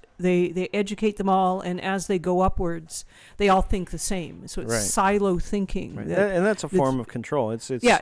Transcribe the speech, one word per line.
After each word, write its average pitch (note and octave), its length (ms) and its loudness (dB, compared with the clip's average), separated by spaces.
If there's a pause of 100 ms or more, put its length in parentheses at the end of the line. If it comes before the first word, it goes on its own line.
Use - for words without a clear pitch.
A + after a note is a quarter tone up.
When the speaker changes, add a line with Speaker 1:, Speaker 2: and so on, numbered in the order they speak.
(200)
Speaker 1:
they, F3+ 320 2
they F3+ 200 -4
educate G#3 460 -2
them G3 100 -2
all, F#3+ 340 2
and F3+ 200 -6
as F#3+ 240 -2
they F#3+ 140 0
go F3+ 220 2
upwards, E3+ 640 -2 (340)
they G3+ 120 4
all F#3+ 140 6
think F#3+ 260 -2
the E3+ 80 -8
same. D#3 500 -6
So - 140 -6
it's A2+ 100 -4
Speaker 2:
Right. A2+ 120 2
Speaker 1:
silo G3 560 2
thinking. - 560 -4
Speaker 2:
Right. A2 140 -8
Speaker 1:
That E3+ 60 -2
Speaker 2:
That, G3 200 2
and F3 100 4
that's G#3 180 0
a E3 40 -6
Speaker 1:
it's E3 80 -4
Speaker 2:
form C3 240 2
of A2+ 80 -6
control. A#2+ 420 -2
It's, A2+ 220 -6
it's B2 120 -2
Speaker 1:
Yeah, A#3 180 6